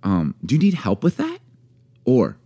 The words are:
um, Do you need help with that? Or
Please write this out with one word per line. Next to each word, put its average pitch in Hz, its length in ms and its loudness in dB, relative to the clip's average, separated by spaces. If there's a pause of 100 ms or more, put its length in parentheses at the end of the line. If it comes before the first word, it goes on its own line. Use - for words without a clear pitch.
um, 87 320 -2 (100)
Do 123 100 0
you 156 40 4
need 190 140 4
help 104 300 -2
with 175 140 0
that? 330 220 -6 (640)
Or 123 400 2